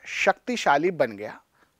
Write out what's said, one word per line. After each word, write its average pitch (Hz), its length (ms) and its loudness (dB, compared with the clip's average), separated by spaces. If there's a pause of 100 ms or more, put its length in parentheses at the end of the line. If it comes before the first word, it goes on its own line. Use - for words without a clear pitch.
(160)
शक्तिशाली 180 760 0
बन 143 200 0
गया। 104 280 -12 (400)